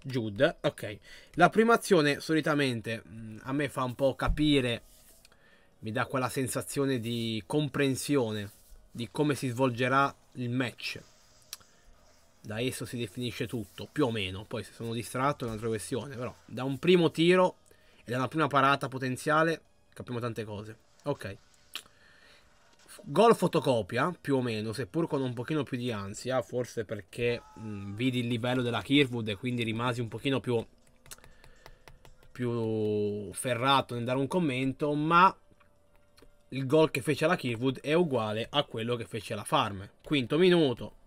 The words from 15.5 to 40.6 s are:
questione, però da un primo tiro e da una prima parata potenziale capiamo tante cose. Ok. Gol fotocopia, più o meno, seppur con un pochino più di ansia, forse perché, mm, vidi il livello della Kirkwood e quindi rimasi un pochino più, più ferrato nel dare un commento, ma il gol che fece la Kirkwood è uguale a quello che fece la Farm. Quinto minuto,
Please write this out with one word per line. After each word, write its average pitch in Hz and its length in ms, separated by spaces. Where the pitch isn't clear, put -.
questione, 120 480
però 113 180
da 117 180
un 135 160
primo 170 320
tiro 180 460
e 107 60
da 123 60
una 127 120
prima 156 180
parata 139 400
potenziale 135 760
capiamo 120 280
tante 113 240
cose. 107 320
Ok. 107 340
Gol 202 320
fotocopia, 135 840
più 139 160
o 131 60
meno, 110 320
seppur 160 340
con 143 140
un 127 120
pochino 127 300
più 127 140
di 120 140
ansia, 104 500
forse 120 420
perché, 117 580
mm, 101 380
vidi 123 240
il 120 80
livello 123 340
della 117 200
Kirkwood 120 480
e 104 80
quindi 123 260
rimasi 117 380
un 117 60
pochino 120 320
più, 117 240
più 107 1040
ferrato 127 600
nel 120 80
dare 127 160
un 135 80
commento, 139 680
ma 170 420
il 135 180
gol 156 240
che 127 100
fece 156 260
la 175 100
Kirkwood 127 420
è 143 140
uguale 117 560
a 143 160
quello 117 320
che 113 80
fece 113 300
la 101 100
Farm. 104 440
Quinto 139 340
minuto, 165 580